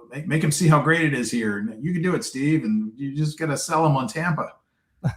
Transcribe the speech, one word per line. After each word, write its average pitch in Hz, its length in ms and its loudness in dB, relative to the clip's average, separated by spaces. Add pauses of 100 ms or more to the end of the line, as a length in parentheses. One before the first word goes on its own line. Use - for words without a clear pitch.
(100)
make, 147 160 -12
make 156 160 0
him 156 80 2
see 175 160 0
how 156 140 6
great 156 220 2
it 156 100 2
is 123 180 -2
here. 110 280 0
And 113 260 -6
you 170 80 -2
can 175 100 -2
do 180 120 2
it, 131 100 -2
Steve. 143 400 0
And 107 320 0
you 139 180 -6
just 151 240 -2
gotta 156 180 -2
sell 160 280 0
him 151 120 4
on 131 120 0
Tampa. 165 460 -4 (640)